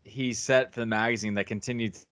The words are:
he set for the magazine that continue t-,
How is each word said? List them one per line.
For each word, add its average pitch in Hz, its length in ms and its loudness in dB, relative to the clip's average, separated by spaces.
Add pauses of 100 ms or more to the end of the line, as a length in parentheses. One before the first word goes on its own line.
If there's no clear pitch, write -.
he 127 280 -4
set 131 400 2
for - 60 -10
the 117 80 -2
magazine 110 480 0
that 101 140 0
continue 113 420 -2
t-, - 80 -12 (140)